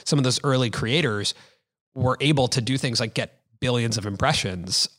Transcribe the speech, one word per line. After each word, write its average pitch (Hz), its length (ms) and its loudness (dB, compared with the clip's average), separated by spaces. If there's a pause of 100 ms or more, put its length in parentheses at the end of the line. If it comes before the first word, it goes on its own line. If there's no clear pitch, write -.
some 151 160 2
of 131 60 2
those 127 180 0
early 131 260 2
creators 113 640 -2 (640)
were 127 240 0
able 139 300 4
to - 100 0
do 131 180 -2
things 123 220 -2
like 120 140 -4
get - 240 -6 (240)
billions 120 340 0
of 104 120 -4
impressions 98 920 0